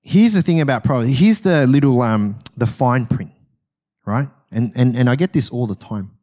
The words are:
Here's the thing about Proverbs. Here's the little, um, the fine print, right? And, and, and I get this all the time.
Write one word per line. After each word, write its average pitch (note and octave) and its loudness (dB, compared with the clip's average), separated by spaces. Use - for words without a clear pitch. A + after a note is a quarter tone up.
Here's G#3+ 2
the F#3 2
thing E3 0
about C3 -2
Proverbs. C3 0
Here's G#3+ 4
the D#3 2
little, C3+ 2
um, G#2 -2
the A#2+ -4
fine B2 -2
print, - -6
right? C3+ -4
And, A2+ -4
and, B2 0
and B2 2
I B2+ 0
get F3+ -4
this C3+ -2
all A#2+ -6
the G2 -6
time. G2+ -12